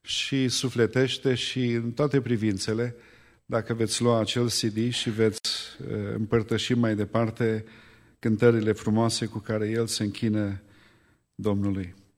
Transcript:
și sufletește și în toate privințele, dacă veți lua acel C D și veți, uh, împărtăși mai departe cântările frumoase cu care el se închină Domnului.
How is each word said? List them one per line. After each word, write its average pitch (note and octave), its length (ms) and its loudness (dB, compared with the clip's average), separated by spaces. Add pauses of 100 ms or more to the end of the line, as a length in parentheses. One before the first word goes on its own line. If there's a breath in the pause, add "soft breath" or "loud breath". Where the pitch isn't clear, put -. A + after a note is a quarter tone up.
și - 480 -2
sufletește B2 840 2
și A#2+ 380 -2
în A#2 200 -2
toate C#3+ 280 2
privințele, A2+ 720 -2 (500 loud breath)
dacă A2+ 300 -2
veți A2+ 280 0
lua A#2+ 160 4
acel A#2 300 0
C - 120 -2
D A2+ 300 0
și A#2+ 200 -4
veți, G#2+ 400 2 (300)
uh, G#2+ 340 -6
împărtăși A2 600 0
mai A#2 220 2
departe A2 680 0 (540 loud breath)
cântările A2+ 540 4
frumoase A2+ 540 0
cu G#2+ 120 -8
care G#2+ 300 -2
el A2+ 180 0
se - 160 -4
închină G#2 580 -2 (760 soft breath)
Domnului. G2 600 -4 (240)